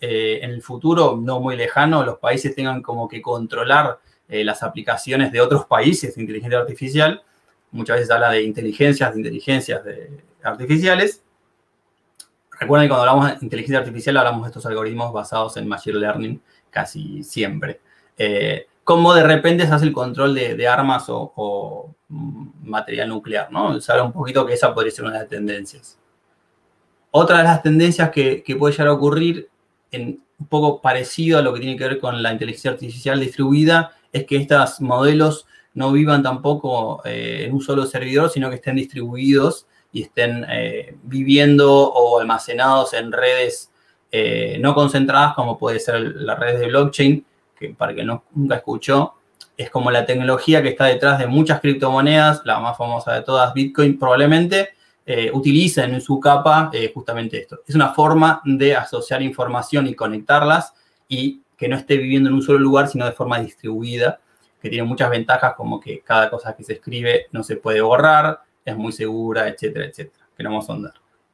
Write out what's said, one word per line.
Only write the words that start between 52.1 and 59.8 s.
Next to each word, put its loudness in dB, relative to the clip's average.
la 0
más -4
famosa -4
de -2
todas, 2
Bitcoin, 2
probablemente, 2
eh, -2
utilicen 2
en -4
su -2
capa, 4
eh, -4
justamente -8
esto. -20
Es -10
una 2
forma 4
de 2
asociar -6
información -2